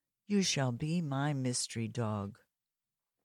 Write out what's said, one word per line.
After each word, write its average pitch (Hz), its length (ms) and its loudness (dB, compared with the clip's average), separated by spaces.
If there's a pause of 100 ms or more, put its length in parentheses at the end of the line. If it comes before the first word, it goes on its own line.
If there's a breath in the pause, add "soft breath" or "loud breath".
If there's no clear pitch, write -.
(260)
You 202 160 4
shall 139 280 2
be 156 300 0
my 143 320 0
mystery 123 560 -2
dog." 107 500 -2 (880)